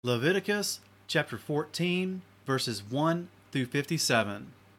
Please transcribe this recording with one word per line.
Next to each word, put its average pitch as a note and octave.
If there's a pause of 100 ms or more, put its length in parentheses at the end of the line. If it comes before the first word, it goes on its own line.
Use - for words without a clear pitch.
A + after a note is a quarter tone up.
Leviticus F#3 (300)
chapter D3
fourteen, F3+ (240)
verses B2+
one E3 (240)
through C3
fifty-seven. B2 (320)